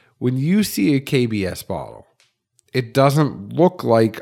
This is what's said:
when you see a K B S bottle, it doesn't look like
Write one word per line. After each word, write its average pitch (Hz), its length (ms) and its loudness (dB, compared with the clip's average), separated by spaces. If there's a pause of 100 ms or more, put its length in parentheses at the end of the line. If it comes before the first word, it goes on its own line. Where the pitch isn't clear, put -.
(200)
when 127 180 -2
you 175 260 0
see 185 320 0
a 135 40 2
K 131 260 0
B 107 200 -2
S 85 180 -8
bottle, 64 420 -12 (680)
it 117 200 -4
doesn't 135 600 0
look 160 300 2
like 113 380 2